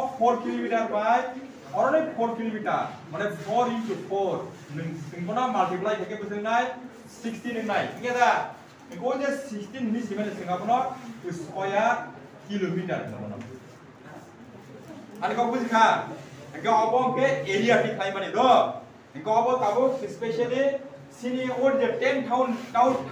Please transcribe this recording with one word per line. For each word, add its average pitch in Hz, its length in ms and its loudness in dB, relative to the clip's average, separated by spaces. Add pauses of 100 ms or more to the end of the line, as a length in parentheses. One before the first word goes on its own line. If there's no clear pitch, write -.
(180)
four 233 260 4
kilometer 233 480 0
bai, 226 400 2 (400)
oro 240 240 4
ne - 160 2
four 226 240 0
kilometer. 214 520 -2 (220)
Mane 208 220 -2 (160)
four 240 240 4
into 220 320 -4
four. 190 480 -2 (240)
Nung, 165 160 -6 (240)
nung 175 80 -6
kono 226 240 0
multiply 185 480 0
theke - 240 -6
busing 208 240 -6
nai, 240 320 2 (320)
sixteen 226 560 -6
ngnai. 208 240 0 (160)
Ngai 247 160 0
da? - 320 4 (400)
Engko 240 240 -2
je 277 160 -2 (160)
sixteen 214 440 -6
ni 240 120 -2
simi 208 240 -4
ne 185 80 -6
singa 180 240 -4
kono 254 320 0 (400)
square 202 800 0 (360)
kilometer 170 600 -2
kono. 104 300 -10 (1800)
Ani 208 120 -2
ko 233 80 2 (100)
bujikha? 226 560 4 (480)
Engko 226 140 0 (140)
obo 240 300 2
ke 254 120 4 (200)
area 220 360 4
ti 220 140 0
khai 196 160 -2
mani 190 200 -4
do. 247 160 6 (640)
Engko 156 160 -4
obo 233 220 4 (100)
tabo 214 200 4 (260)
specially 247 720 0 (320)
sini 254 360 -4
or 262 300 2
je 240 100 4 (120)
ten 269 260 2
thousand, 240 300 2 (560)